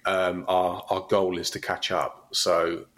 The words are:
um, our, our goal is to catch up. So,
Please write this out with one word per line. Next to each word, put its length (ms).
um, 420
our, 420
our 180
goal 320
is 120
to 80
catch 320
up. 420
So, 520